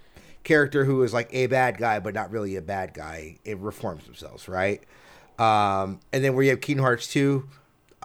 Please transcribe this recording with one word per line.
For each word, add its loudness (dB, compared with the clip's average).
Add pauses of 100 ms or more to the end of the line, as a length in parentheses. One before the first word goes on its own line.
(440)
character 4
who 2
is, 0
like, -2
a 2
bad 2
guy, 0
but -6
not -6
really -4
a -6
bad -6
guy. -14
It -8
reforms -8
themselves, -18
right? -2 (560)
Um, 2 (120)
and 0
then 2
where 4
you 6
have 0
Kingdom 0
Hearts 0
two, 0 (580)